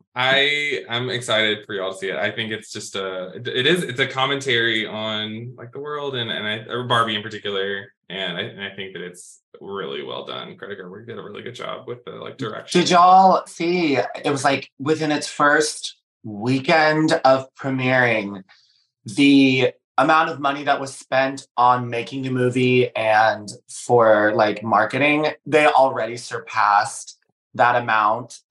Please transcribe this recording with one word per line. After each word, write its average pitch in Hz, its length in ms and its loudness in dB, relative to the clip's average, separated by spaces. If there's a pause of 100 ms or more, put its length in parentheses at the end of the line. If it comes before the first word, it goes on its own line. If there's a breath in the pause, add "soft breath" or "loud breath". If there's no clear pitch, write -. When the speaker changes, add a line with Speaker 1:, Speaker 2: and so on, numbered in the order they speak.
(160)
Speaker 1:
I, 139 720 0
I'm 120 200 -4
excited 110 560 -2
for 110 100 -12
y'all 95 180 -4
to - 40 -16
see 95 120 -6
it. 85 80 -4
I 104 140 -4
think 110 200 -6
it's 107 220 -10
just - 240 -12
a, 92 380 -8
it, 123 120 -12
it 127 200 -2
is, 175 160 2
it's 127 160 -8
a 131 80 0
commentary 131 800 -2
on, 110 680 -8
like, 120 160 -18
the - 80 -16
world 143 360 -8
and, 117 160 -6
and 87 160 -6
I, 107 80 -4 (180)
or 120 140 -4
Barbie 117 280 0
in 104 60 -4
particular. 101 720 -6 (180)
And 90 280 -8
I, 95 40 -4
and 113 220 -10
I 98 120 -10
think 95 180 -14
that 87 80 -12
it's - 400 -18 (200)
really 78 420 -8
well 65 220 -10
done. 64 320 -12
Greta 98 240 -14
Gerwig 98 260 -16
did 110 100 -14
a 98 60 -12
really 104 180 -14
good 123 140 -14
job - 320 -12
with 120 180 -12
the, - 60 -16
like, - 260 -14
direction. 120 440 -4
Speaker 2:
Did 151 80 0
y'all 180 560 6
see, 170 520 0
it - 340 -2
was, 131 120 -2
like, 139 260 0 (100)
within 151 320 0
its 147 180 -2
first - 680 0 (260)
weekend 156 880 2 (120)
of 135 300 4
premiering, 123 880 0 (640 soft breath)
the 131 680 4 (260)
amount 156 320 4
of 139 100 -10
money 143 240 -4
that 139 160 0
was 135 140 -10
spent 135 540 -4 (100)
on 123 320 4
making 117 320 -6
the 131 80 -4
movie 127 680 2
and 107 540 2 (200)
for, 110 680 4
like, 107 280 0
marketing, 131 640 2 (180)
they 151 220 4
already 123 500 2
surpassed - 1000 -2 (360)
that 123 280 2
amount 113 580 0 (120)